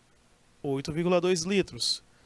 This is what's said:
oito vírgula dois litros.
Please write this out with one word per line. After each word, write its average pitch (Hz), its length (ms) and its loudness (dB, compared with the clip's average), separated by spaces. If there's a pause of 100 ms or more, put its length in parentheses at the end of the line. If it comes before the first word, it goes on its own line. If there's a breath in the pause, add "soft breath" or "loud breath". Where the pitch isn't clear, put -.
(600)
oito 139 320 -4
vírgula 175 280 2
dois 175 240 2
litros. 180 580 -2 (240 soft breath)